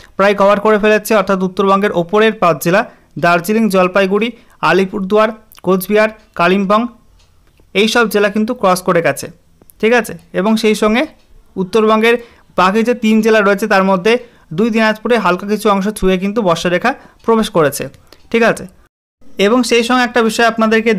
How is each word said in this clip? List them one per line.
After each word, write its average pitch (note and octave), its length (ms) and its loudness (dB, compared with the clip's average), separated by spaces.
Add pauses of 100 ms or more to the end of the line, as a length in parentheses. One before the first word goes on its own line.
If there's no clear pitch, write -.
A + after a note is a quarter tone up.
(180)
প্রায় G3+ 220 2
কভার G3+ 260 4
করে G#3+ 160 4
ফেলেছে, G#3+ 380 0
অর্থাৎ F#3+ 180 -2 (100)
উত্তরবঙ্গের G3 520 0
ওপরের G#3+ 420 0
পাঁচ E3 220 2
জেলা F#3 180 2 (420)
দার্জিলিং, F3 400 0 (100)
জলপাইগুড়ি, F#3+ 540 0 (400)
আলিপুরদুয়ার, G3 640 0 (360)
কোচবিহার, G#3 440 0 (300)
কালিম্পং G3 400 0 (960)
এই G#3 200 2
সব A#3+ 100 2 (100)
জেলা G#3 220 2
কিন্তু G#3+ 240 -2
ক্রস F#3 280 0
করে E3+ 180 2
গেছে, C#3 200 -4 (540)
ঠিক A3 200 2
আছে? A3+ 140 -8 (260)
এবং G#3+ 120 0 (100)
সেই G#3+ 200 2
সঙ্গে A3 200 0 (600)
উত্তরবঙ্গের A3 520 2 (440)
বাকি G3 300 2
যে B3 60 0 (100)
তিন A3 200 2
জেলা A3 220 4
রয়েছে G3+ 260 0
তার F#3+ 180 2
মধ্যে F#3+ 220 0 (460)
দুই A3+ 160 0
দিনাজপুরে A3 500 0
হালকা F3+ 280 -2
কিছু G#3+ 220 -4
অংশ G3 120 -2 (120)
ছুঁয়ে F#3+ 240 0
কিন্তু G3+ 260 -4
বর্ষারেখা F3 420 -2 (340)
প্রবেশ A3 320 0
করেছে, C#3+ 280 0 (460)
ঠিক A#3 200 0
আছে? F#3+ 140 -6 (840)
এবং A#3 120 2 (120)
সেই A#3 180 2
সঙ্গে B3+ 200 0
একটা A#3+ 200 0
বিষয় A#3 240 0
আপনাদেরকে A3+ 460 0